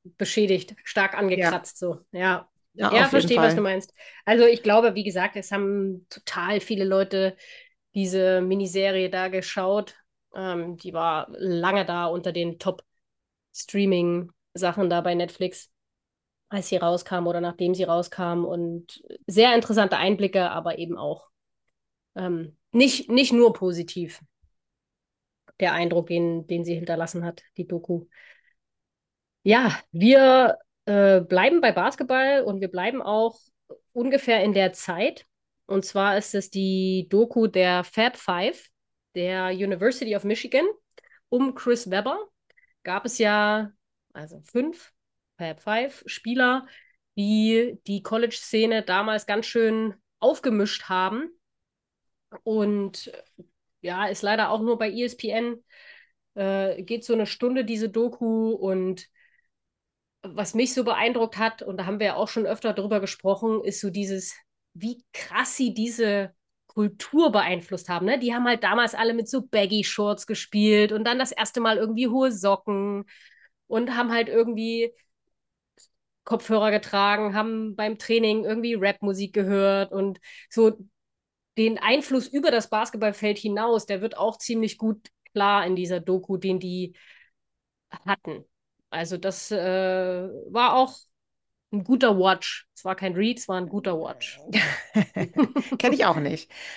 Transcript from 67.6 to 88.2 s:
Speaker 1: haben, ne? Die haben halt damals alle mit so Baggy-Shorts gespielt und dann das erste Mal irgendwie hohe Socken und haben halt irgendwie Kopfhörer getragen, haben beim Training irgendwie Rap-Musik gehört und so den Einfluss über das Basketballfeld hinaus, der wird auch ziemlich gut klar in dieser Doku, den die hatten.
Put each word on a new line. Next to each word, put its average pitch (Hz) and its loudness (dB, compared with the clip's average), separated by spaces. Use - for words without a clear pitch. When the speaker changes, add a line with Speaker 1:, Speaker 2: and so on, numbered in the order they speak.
Speaker 1:
haben, 175 -2
ne? 247 2
Die 240 -2
haben 247 -2
halt 240 0
damals 220 2
alle 226 0
mit 233 -4
so 262 -4
Baggy-Shorts 208 0
gespielt 214 4
und 214 -4
dann 240 0
das 254 -2
erste - -4
Mal 220 2
irgendwie 226 0
hohe 262 2
Socken 202 -2
und 240 -2
haben 240 0
halt 233 0
irgendwie 226 0
Kopfhörer 214 0
getragen, 208 0
haben 220 -4
beim 214 -4
Training 220 0
irgendwie 226 -4
Rap-Musik 196 -2
gehört 196 0
und 196 -4
so 220 4
den 226 0
Einfluss 262 0
über 285 0
das 233 0
Basketballfeld 214 -2
hinaus, 214 0
der 196 -4
wird 214 -6
auch 220 -2
ziemlich 226 -4
gut 220 -4
klar 202 2
in 185 0
dieser 180 -2
Doku, 185 -2
den 185 -2
die 180 -8
hatten. 185 -6